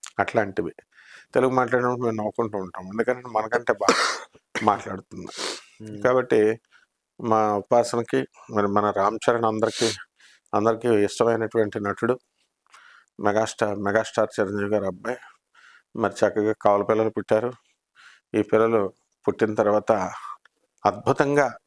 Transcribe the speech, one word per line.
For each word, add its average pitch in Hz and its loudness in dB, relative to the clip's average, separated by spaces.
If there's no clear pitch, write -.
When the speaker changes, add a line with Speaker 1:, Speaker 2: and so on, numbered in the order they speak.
Speaker 1:
అట్లాంటివి. 101 -2
తెలుగు 127 2
మాట్లాడినప్పుడు 123 0
మేము 110 -2
నవ్వుకుంటూ 107 -4
ఉంటాం, 92 -12
ఎందుకంటే 120 -4
మనకంటే 117 0
బాగా 101 2
<coughs> - -4
మాట్లాడుతుంది. 101 -2
Speaker 2:
Hmm. 107 -12
Speaker 1:
కాబట్టి 123 2
మా 110 2
ఉపాసనకి, 120 0
మరి 104 0
మన 104 2
రామ్ 101 0
చరణ్ 117 2
అందరికీ, 110 0
అందరికీ 113 2
ఇష్టమైనటువంటి 110 2
నటుడు, 117 -2
మెగాస్టార్, 104 0
మెగాస్టార్ 107 0
చిరంజీవి 101 -2
గారి 101 0
అబ్బాయి. 107 -6
మరి 104 -2
చక్కగా 107 2
కవల 101 4
పిల్లలు 110 2
పుట్టారు. 110 -2
ఈ 104 2
పిల్లలు 110 2
పుట్టిన 107 0
తర్వాత 104 2
అద్భుతంగా 139 2